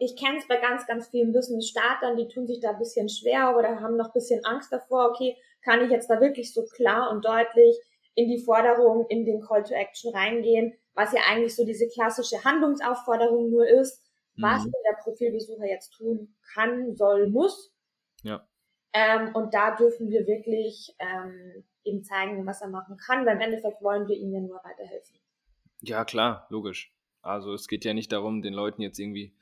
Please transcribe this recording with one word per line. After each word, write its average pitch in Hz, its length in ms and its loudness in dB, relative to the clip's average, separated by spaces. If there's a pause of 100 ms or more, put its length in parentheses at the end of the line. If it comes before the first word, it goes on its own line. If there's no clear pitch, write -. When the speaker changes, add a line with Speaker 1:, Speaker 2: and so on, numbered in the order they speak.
Speaker 1:
ich 247 160 -2
kenn's 277 320 -4
bei 302 80 2
ganz, 247 300 -2
ganz 233 220 -8
vielen 233 240 0
Business-Startern, 240 840 -2
die 233 120 -4
tun 247 180 -8
sich 240 140 -6
da 208 100 -2
ein 208 80 -8
bisschen 220 300 -4
schwer 247 480 0
oder 226 240 2
haben 226 160 -2
noch 226 100 0
ein - 60 -18
bisschen 240 320 -2
Angst 240 260 -6
davor, 247 400 0
okay, 254 260 -4 (260)
kann 240 200 4
ich 247 80 0
jetzt 233 200 2
da 220 100 4
wirklich 262 320 2
so 226 120 -4
klar 220 460 0
und 214 140 -4
deutlich 233 540 6 (360)
in 233 140 2
die 240 160 -2
Forderung, 233 640 4
in 226 160 0
den 214 160 0
Call 208 220 0
to 208 100 -10
Action 226 420 -6
reingehen, 226 600 2 (200)
was - 180 0
ja 247 140 2
eigentlich 226 280 2
so 233 100 0
diese 220 240 -2
klassische 233 560 -4
Handlungsaufforderung 247 1080 2
nur 233 160 6
ist, 262 360 6 (340)
was 214 280 0
Speaker 2:
Mhm. 240 80 -6
Speaker 1:
denn 254 180 -6
der - 120 -6
Profilbesucher 220 640 -4
jetzt 190 260 -6
tun 220 420 -6 (180)
kann, 240 440 -2
soll, 202 320 4
muss. 294 440 0 (500)
Speaker 2:
Ja. 107 240 -10 (460)
Speaker 1:
Ähm, 220 420 2
und 220 200 -4
da 214 200 2
dürfen 233 360 2
wir 214 160 0
wirklich, 220 720 -4
ähm, 185 680 -12 (200)
ihm 202 200 -6
zeigen, 196 400 -6
was 196 160 -8
er 202 80 -10
machen 190 300 -14
kann, 262 260 -2
weil 220 120 4
im 196 40 -8
Endeffekt 220 400 -4
wollen 208 260 -2
wir 202 100 -2
ihm 196 180 -8
ja 190 60 -6
nur 185 220 -12
weiterhelfen. - 560 -18 (600)
Speaker 2:
Ja, 113 240 -6
klar, 113 460 -2
logisch. 104 440 -10 (280)
Also 101 320 -8
es - 140 -14
geht 104 160 -8
ja 110 100 -4
nicht 110 180 -8
darum, 107 300 -4
den 98 100 -8
Leuten 104 300 -6
jetzt 98 160 -10
irgendwie, 101 440 -12